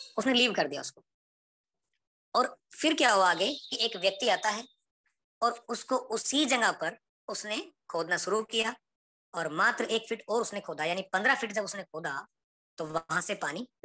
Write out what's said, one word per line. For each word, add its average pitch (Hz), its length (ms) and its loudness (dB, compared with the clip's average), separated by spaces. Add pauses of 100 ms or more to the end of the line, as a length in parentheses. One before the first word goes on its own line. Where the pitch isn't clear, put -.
(180)
उसने 247 160 2
लीव 240 200 4
कर 160 140 0
दिया 135 140 -8
उसको। - 220 -8 (1300)
और - 240 0 (220)
फिर 311 120 4
क्या 254 200 4
हुआ 190 180 6
आगे 190 220 0
कि - 320 -10
एक 226 120 -4
व्यक्ति 190 320 0
आता 196 200 2
है 214 180 -4 (760)
और 233 280 0
उसको 240 260 2
उसी 247 500 2
जगह 233 260 4
पर 165 280 -4 (280)
उसने 220 440 -6 (180)
खोदना 165 280 -2
शुरू 214 260 0
किया 226 320 -2 (580)
और 160 200 -4
मात्र 226 300 2
एक 220 260 -2
फीट 226 200 -8
और 226 120 2
उसने 202 200 -2
खोदा, 151 220 -6
यानी 175 180 -2
पन्द्रह 208 340 0
फीट 220 160 -4
जब 208 120 -2
उसने 190 200 -6
खोदा 151 440 -8 (500)
तो 165 80 -6
वहां 160 360 -4
से 196 140 0
पानी 170 320 -6 (180)